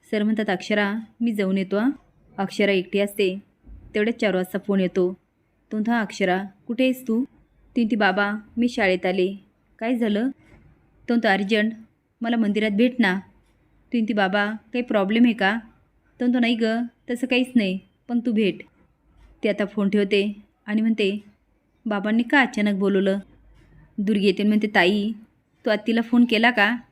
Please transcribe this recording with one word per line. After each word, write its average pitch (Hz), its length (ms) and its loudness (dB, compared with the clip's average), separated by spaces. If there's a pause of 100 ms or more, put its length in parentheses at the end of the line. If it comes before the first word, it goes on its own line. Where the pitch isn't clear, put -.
(120)
सर 208 120 0
म्हणतात, 214 260 0
"अक्षरा, 208 500 -2 (220)
मी 233 120 0
जाऊन 196 240 0
येतो 190 200 -2
हां." 247 140 2 (460)
अक्षरा 196 340 0
एकटी 190 280 0
असते, 202 400 0 (560)
तेवढ्यात 220 260 0
चार 196 140 2
वाजता 180 240 -2
फोन 196 200 0
येतो. 180 340 0 (580)
तो 214 60 -6
म्हणतो, 214 140 -2
"हां 233 100 0
अक्षरा, 190 420 -2 (240)
कुठे 240 160 -2
आहेस 254 240 -2
तू?" 226 160 0 (520)
ती 240 60 0
म्हणते, 226 140 0
"बाबा, 202 360 2 (260)
मी 240 120 0
शाळेत 190 360 0
आले." 190 300 0 (440)
"काय 240 160 -2
झालं?" 226 340 0 (800)
तो 240 40 2
म्हणतो, 233 140 0
"अर्जंट, 208 440 0 (500)
मला 233 160 -2
मंदिरात 214 340 0
भेट 247 280 2
ना." 190 200 2 (720)
ती 247 60 -2
म्हणते, 226 160 -2
"बाबा, 202 320 2 (280)
काही 247 80 -2
प्रॉब्लेम 220 440 2
आहे 233 80 4
का?" 196 200 0 (680)
तो 247 60 -2
म्हणतो, 247 140 0
"नाही 233 160 2
गं, 226 280 -2 (260)
तसं 247 180 -4
काहीच 254 280 0
नाही, 190 220 2 (300)
पण 240 120 -2
तू 240 120 -2
भेट." 208 300 0 (840)
ती 214 60 2
आता 202 160 -2
फोन 196 240 -2
ठेवते 202 320 2 (440)
आणि 214 160 -2
म्हणते, 220 280 0 (760)
"बाबांनी 214 380 -2
का 269 180 2
अचानक 208 380 0
बोलवलं?" 196 400 2 (760)
दुर्गी 208 280 0
येते 196 160 2
आणि 208 80 2
म्हणते, 214 260 2
"ताई, 202 360 2 (540)
तू 240 40 -2
आत्तीला 220 320 0
फोन 240 240 4
केला 226 260 2
का?" 220 240 2 (160)